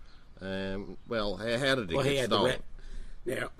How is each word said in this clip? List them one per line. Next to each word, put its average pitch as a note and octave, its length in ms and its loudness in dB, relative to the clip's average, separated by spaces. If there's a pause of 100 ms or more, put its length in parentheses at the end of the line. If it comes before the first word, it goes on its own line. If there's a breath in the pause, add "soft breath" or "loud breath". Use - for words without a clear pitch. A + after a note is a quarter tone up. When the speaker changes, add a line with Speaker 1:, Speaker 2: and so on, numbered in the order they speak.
(420 soft breath)
Speaker 1:
Um, F#2+ 560 -4 (100)
well, G#2 300 0
how, A2+ 200 0
how C3+ 180 4
did G#2 160 0
it D#2+ 40 2
Speaker 2:
Well, C3 100 4
he C#3 80 4
Speaker 1:
get C3+ 80 2
Speaker 2:
had A2+ 80 2
the G#2+ 80 4
Speaker 1:
stolen? G2+ 180 6 (680 loud breath)
Speaker 2:
ra-, A#2 240 -2 (100)